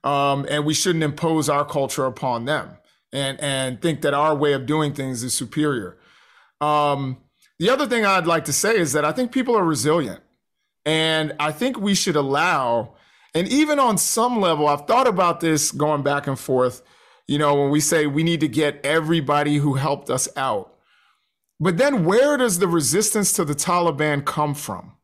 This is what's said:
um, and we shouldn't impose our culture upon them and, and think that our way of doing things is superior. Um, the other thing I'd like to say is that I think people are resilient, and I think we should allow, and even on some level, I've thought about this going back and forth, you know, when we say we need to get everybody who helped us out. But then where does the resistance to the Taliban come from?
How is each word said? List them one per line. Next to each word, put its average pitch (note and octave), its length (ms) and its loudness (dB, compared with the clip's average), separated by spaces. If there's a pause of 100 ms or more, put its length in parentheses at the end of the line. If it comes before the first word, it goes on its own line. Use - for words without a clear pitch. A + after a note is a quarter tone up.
um, C#3 460 0
and D3 160 -2
we D#3 80 0
shouldn't E3 280 0
impose D#3 460 -2
our C#3+ 160 0
culture C#3 400 -2
upon B2 400 -4
them C3+ 320 -4 (360)
and, C3+ 280 -6
and C3 400 -4
think E3 220 -2
that C#3+ 120 0
our D3+ 200 2
way D3 180 2
of C3+ 140 -2
doing D3+ 280 0
things C3 280 -6
is B2 120 -6
superior. B2 640 -4 (640)
Um, C#3+ 580 0 (400)
the F#3 120 2
other C4+ 160 2
thing A3+ 180 0
I'd F#3 220 2
like E3 200 0
to C#3 60 -2
say A3 240 0
is D#3+ 160 0
that D3 120 0
I D3+ 80 0
think B3 200 -4
people B3 240 0
are G3 80 2
resilient, D3 560 0 (640)
and D#3 560 0
I D3+ 120 -2
think A#3+ 260 -4
we G3 160 0
should F3+ 220 0
allow, C#3 800 0 (400)
and F3 140 0
even D4 300 2
on A#3 200 2
some A#3 420 0
level, D#3 260 2
I've C#3+ 200 0
thought B3+ 200 4
about F3 340 2
this D#3+ 320 0
going D3 300 0
back C#3+ 240 -2
and C3+ 120 -4
forth, B2+ 440 0 (460)
you C#3+ 100 0
know, D3 160 4
when C#3+ 160 2
we D3+ 100 4
say D3+ 260 2
we C#3+ 160 0
need E3 180 2
to D#3 80 0
get D3 360 0
everybody D3 720 2
who C#3+ 160 2
helped C#3 360 -2
us C3 260 -2
out. A#2+ 380 -4 (840)
But E3 160 0
then B3+ 280 2
where B3+ 320 4
does A#3 220 0
the F#3+ 100 2
resistance F3 680 0
to E3+ 100 0
the D3 100 -2
Taliban D3+ 680 0
come D3 300 -2
from? - 500 -12